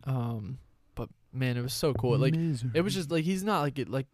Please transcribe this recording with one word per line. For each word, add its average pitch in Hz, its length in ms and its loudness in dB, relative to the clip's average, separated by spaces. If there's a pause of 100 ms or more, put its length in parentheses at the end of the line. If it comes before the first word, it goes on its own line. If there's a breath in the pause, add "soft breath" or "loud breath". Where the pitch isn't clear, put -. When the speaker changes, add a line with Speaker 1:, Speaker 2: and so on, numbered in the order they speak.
Speaker 1:
Um, 117 520 -4 (380)
but - 120 -6 (240)
man, 127 240 0
it 123 60 -2
was 127 120 -4
so 147 200 2
cool. 120 240 2
Like, 156 180 4
Speaker 2:
Misery. 139 380 0
Speaker 1:
it 160 80 4
was 185 140 0
just, 160 160 -2
like, 160 120 2
he's 185 200 0
not, 202 180 2
like, 143 160 0
it, 127 120 -4
like 135 240 -2